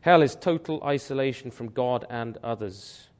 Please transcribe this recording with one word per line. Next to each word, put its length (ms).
Hell 220
is 140
total 480
isolation 640
from 200
God 380
and 340
others. 680